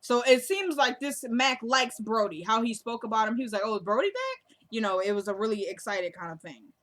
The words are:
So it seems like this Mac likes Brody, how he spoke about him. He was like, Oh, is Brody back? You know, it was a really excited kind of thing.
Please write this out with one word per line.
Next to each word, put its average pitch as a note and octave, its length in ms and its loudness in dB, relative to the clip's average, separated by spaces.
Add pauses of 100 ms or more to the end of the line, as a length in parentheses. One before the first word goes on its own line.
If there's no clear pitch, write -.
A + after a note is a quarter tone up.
So A#3+ 220 2
it B3+ 200 8
seems F#4+ 340 -2
like C4 240 2
this C#4 280 -4
Mac B3+ 340 2
likes B3+ 360 0
Brody, G#3 480 0
how A3 160 4
he A#3 120 0
spoke A#3 300 -8
about A3 240 2
him. A3+ 80 -2
He B3+ 60 -2
was A#3 100 -6
like, G3+ 120 0
Oh, A3 120 0
is G3 60 -2
Brody G#3+ 260 2
back? B4+ 480 -6 (140)
You A3 100 -4
know, G3 200 0
it G3 120 0
was G3+ 160 -2
a G3+ 60 0
really G3+ 340 -2
excited F#3 460 -6
kind E3+ 180 -10
of D#3+ 80 -12
thing. B2 260 -18 (160)